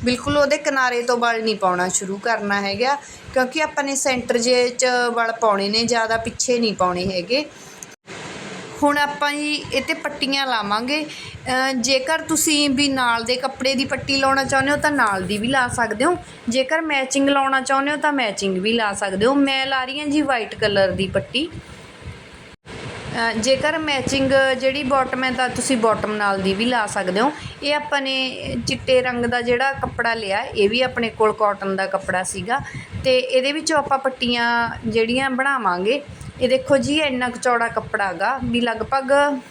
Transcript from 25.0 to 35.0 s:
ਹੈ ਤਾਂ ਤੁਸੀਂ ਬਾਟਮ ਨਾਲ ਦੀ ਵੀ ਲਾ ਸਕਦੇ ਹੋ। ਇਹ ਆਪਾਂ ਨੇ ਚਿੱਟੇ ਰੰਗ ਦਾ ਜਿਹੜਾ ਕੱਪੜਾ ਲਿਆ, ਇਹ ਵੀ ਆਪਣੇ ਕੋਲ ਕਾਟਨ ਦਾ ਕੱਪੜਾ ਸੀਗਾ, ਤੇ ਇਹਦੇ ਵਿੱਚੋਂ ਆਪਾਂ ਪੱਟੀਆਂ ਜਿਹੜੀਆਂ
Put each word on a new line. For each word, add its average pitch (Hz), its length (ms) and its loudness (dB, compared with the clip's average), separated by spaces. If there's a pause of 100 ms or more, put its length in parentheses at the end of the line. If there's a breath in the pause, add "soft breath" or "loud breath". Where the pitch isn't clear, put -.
ਹੈ 262 60 0
ਤਾਂ 247 180 0
ਤੁਸੀਂ 247 280 0
ਬਾਟਮ 214 360 2
ਨਾਲ 202 300 0
ਦੀ 190 120 2
ਵੀ 208 100 -2
ਲਾ 240 220 0
ਸਕਦੇ 190 340 -2
ਹੋ। 277 120 2 (300 loud breath)
ਇਹ 294 120 0
ਆਪਾਂ 294 260 -2
ਨੇ 262 360 -4 (300)
ਚਿੱਟੇ 254 360 2
ਰੰਗ 240 220 -2
ਦਾ 240 160 0
ਜਿਹੜਾ 247 320 0
ਕੱਪੜਾ 240 420 -2
ਲਿਆ, 214 280 -2
ਇਹ 208 260 2
ਵੀ 240 140 2
ਆਪਣੇ 254 260 -2
ਕੋਲ 214 240 2
ਕਾਟਨ 196 440 0
ਦਾ 190 100 0
ਕੱਪੜਾ 190 360 -2
ਸੀਗਾ, 196 380 -4 (440 loud breath)
ਤੇ 262 140 4
ਇਹਦੇ 254 340 2
ਵਿੱਚੋਂ 311 260 0
ਆਪਾਂ 277 200 2
ਪੱਟੀਆਂ 240 720 0 (160)
ਜਿਹੜੀਆਂ 233 440 0